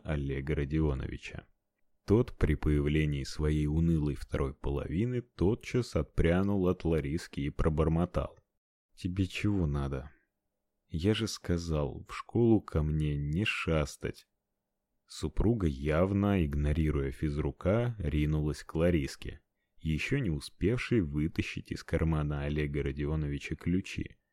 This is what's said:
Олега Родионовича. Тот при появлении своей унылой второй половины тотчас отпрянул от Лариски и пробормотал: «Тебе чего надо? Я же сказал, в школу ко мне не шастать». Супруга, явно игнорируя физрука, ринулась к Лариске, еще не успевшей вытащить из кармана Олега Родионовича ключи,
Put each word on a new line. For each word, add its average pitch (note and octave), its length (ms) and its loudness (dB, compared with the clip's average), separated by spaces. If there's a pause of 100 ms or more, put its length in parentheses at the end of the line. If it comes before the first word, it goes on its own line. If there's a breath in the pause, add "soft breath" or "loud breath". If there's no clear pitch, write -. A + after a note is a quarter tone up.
Олега C#2 500 -4
Родионовича. C#2+ 920 -2 (600)
Тот A2+ 320 4
при D2+ 160 2
появлении D2 720 2
своей D2+ 420 0
унылой D2+ 480 2
второй C#2 400 -4
половины D#2 720 -2
тотчас - 720 0
отпрянул F2+ 720 2
от F2+ 160 0
Лариски D#2+ 560 -2
и C#2+ 100 -2
пробормотал: D#2 880 0 (560)
«Тебе F#2 320 -2
чего G2+ 400 0
надо? C#2 460 -2 (800)
Я F#2 260 2
же A2 100 -2
сказал, E2 800 -2
в - 60 -14
школу A2+ 480 4
ко D#2 220 -2
мне D2+ 340 0
не D2+ 260 -2
шастать». - 840 -2 (800)
Супруга, F#2 580 0
явно F2 800 2
игнорируя C#2+ 640 0
физрука, D#2+ 840 -2
ринулась D2+ 640 0
к - 120 -10
Лариске, E2 640 0 (380)
еще D#2 400 -2
не A2+ 100 -2
успевшей G2+ 720 0
вытащить D2+ 680 -4
из - 120 -8
кармана D2+ 600 0
Олега D2 400 -2
Родионовича C#2+ 720 -4
ключи, - 600 -4 (180)